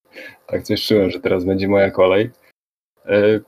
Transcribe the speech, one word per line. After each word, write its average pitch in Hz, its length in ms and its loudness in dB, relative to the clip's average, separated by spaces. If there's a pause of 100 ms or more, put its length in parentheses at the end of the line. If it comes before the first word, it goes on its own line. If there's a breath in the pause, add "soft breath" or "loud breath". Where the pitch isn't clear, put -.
(480 loud breath)
Tak, - 160 -6
coś - 240 -4
czułem, 101 220 2
że - 100 -6
teraz 92 260 -2
będzie 95 220 -2
moja 98 240 2
kolej. 95 400 0 (720 soft breath)
E, 104 420 2